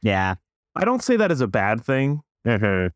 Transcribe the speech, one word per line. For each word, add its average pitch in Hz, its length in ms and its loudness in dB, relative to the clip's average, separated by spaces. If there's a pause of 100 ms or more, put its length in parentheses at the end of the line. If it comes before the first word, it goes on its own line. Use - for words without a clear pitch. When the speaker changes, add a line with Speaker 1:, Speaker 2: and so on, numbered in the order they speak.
Speaker 1:
Yeah. 95 320 0 (400)
Speaker 2:
I 190 100 -2
don't 247 180 0
say 247 140 2
that 208 140 2
as 135 100 0
a 113 60 0
bad 107 360 0
thing, 139 380 -2 (260)
Speaker 1:
Mm-hmm. 98 480 0